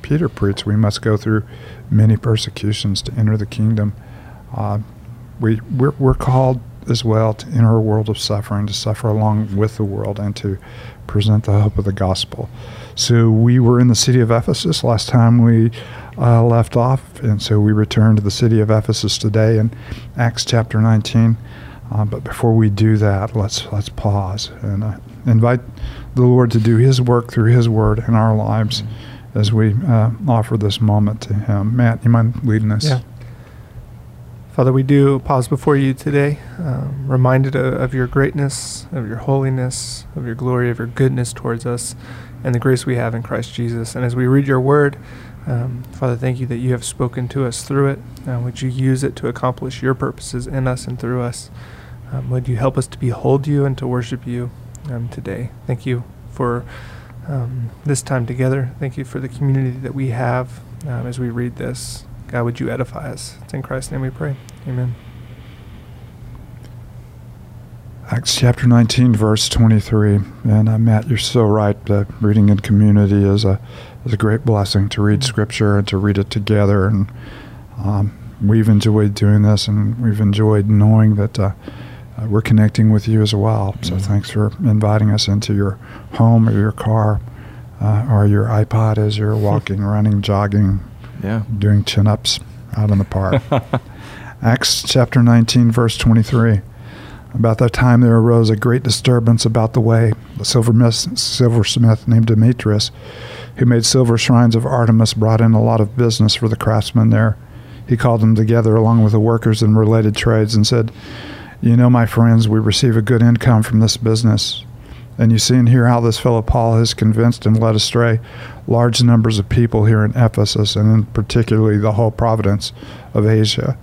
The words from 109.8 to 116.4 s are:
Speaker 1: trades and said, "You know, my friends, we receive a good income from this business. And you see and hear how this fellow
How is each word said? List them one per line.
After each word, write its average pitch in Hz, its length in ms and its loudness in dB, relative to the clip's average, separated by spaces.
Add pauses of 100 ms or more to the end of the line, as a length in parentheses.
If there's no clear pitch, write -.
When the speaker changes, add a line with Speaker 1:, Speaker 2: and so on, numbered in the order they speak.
Speaker 1:
trades 110 400 0
and 107 100 4
said, 113 260 0 (720)
"You 117 140 4
know, 123 140 6
my 120 160 4
friends, 113 420 4
we 110 120 2
receive 110 360 2
a 113 60 2
good 113 220 2
income 117 400 4
from 110 160 2
this 110 180 2
business. 110 640 0 (560)
And 113 120 4
you 110 80 4
see 123 160 2
and 123 120 4
hear 120 200 4
how 120 120 4
this 117 200 0
fellow 117 240 2